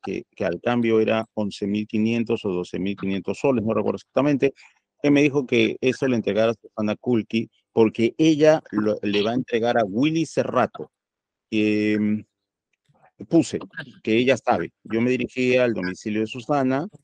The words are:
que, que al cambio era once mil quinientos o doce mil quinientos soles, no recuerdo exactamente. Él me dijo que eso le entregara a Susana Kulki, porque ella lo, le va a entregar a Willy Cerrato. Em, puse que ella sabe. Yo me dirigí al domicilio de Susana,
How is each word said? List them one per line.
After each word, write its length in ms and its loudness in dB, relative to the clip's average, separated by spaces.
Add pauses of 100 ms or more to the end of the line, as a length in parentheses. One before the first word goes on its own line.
que, 220 -8 (100)
que 100 -6
al 160 -2
cambio 380 0
era 360 0
once 300 -4
mil 220 -2
quinientos 580 -2
o 40 -2
doce 320 -4
mil 160 -4
quinientos 420 -6
soles, 260 0
no 80 -2
recuerdo 260 -2
exactamente. 540 0 (480)
Él 120 2
me 100 6
dijo 240 0
que 340 2
eso 280 0
le 80 2
entregara 340 2
a 40 -4
Susana 420 -6
Kulki, 520 -2 (220)
porque 480 2
ella 420 4 (120)
lo, 300 0
le 200 0
va 80 0
a 40 -4
entregar 440 0
a 60 2
Willy 420 0
Cerrato. 640 -2 (600)
Em, 720 0 (1040)
puse 320 2 (420)
que 140 0
ella 200 4
sabe. 360 -2 (100)
Yo 180 -4
me 100 0
dirigí 460 -2
al 160 2
domicilio 500 -4
de 40 -2
Susana, 640 -4 (160)